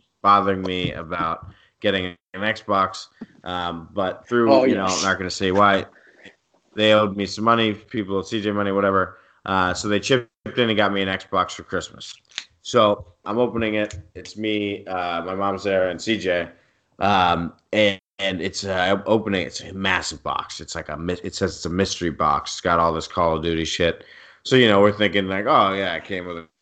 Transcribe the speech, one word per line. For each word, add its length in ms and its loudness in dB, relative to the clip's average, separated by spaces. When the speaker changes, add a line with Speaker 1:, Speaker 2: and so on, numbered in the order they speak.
Speaker 1:
bothering 400 4
me 300 -2
about 540 -6
getting 260 0
an 60 -10
Xbox, 680 -2
um, 480 -6
but 340 -4
through, 260 4
Speaker 2:
Oh, 120 6
Speaker 1:
you 100 4
know, 120 0
Speaker 2:
yes. 120 0
Speaker 1:
I'm 120 2
not 80 0
gonna 120 -6
say 220 0
why, 340 4
they 180 6
owed 240 4
me 100 -2
some 180 -6
money, 300 4
people, 480 -4
C 180 -6
J 120 0
money, 200 0
whatever. 460 2
Uh, 300 0
so 140 -6
they 120 0
chipped 280 0
in 100 2
and 80 0
got 160 2
me 100 -2
an 60 -2
Xbox 440 -2
for 100 -14
Christmas. 520 -10
So 520 2
I'm 140 -4
opening 360 0
it. 240 -4
It's 220 -16
me, 500 -4
uh, 380 -4
my 100 -6
mom's 280 -2
there, 260 2
and 120 -6
C 180 -2
J. 300 -2
Um, 540 2
and, 280 2
and 220 -4
it's, 240 -6
uh, 80 -4
I'm 340 0
opening, 400 0
it's 140 -12
a 140 -14
massive 480 -2
box. 380 -6
It's 140 -14
like 140 -10
a 80 -8
my-, 260 -4
it 120 -10
says 220 -2
it's 100 -10
a 40 -4
mystery 400 -2
box. 420 -2
It's 100 -10
got 160 2
all 140 2
this 140 -6
Call 300 0
of 60 -6
Duty 240 -2
shit. 380 -2
So, 120 2
you 100 8
know, 140 6
we're 120 6
thinking, 360 0
like, 180 -4
"Oh, 280 4
yeah, 200 -2
it 100 -8
came 220 -8
with 200 -10